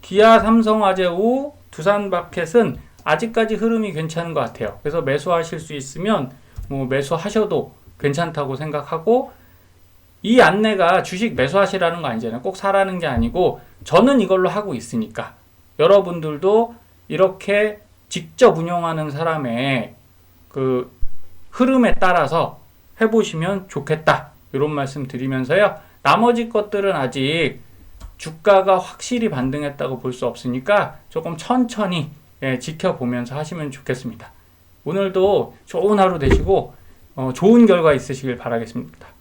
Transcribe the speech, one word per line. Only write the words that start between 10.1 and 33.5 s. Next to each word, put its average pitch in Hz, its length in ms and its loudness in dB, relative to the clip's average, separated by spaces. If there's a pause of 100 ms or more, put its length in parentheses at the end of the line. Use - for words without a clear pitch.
이 233 180 4
안내가 190 640 4
주식 214 320 -4
매수하시라는 170 680 0
거 143 60 -4
아니잖아요. 117 340 -6
꼭 190 140 -6
사라는 196 420 0
게 165 80 -4
아니고, 123 540 0 (240)
저는 240 360 4
이걸로 185 280 2
하고 190 260 -6
있으니까 113 600 -8 (440)
여러분들도 180 960 2 (340)
이렇게 196 720 0 (280)
직접 180 500 2
운영하는 165 520 -4
사람의 135 840 -2 (540)
그 131 440 -4 (580)
흐름에 254 440 4
따라서 165 680 2 (400)
해보시면 196 680 0
좋겠다, 151 640 -2 (220)
이런 143 180 -2
말씀 139 380 -6
드리면서요. 135 680 -2 (260)
나머지 226 460 2
것들은 202 460 -2
아직 139 680 -2 (580)
주가가 190 600 2
확실히 226 500 -4
반등했다고 139 680 -6
볼 127 140 -6
수 123 140 -6
없으니까 131 720 -2 (100)
조금 165 280 -8
천천히, 214 760 -2 (300)
예, 131 160 -2
지켜보면서 127 800 -4
하시면 151 360 -8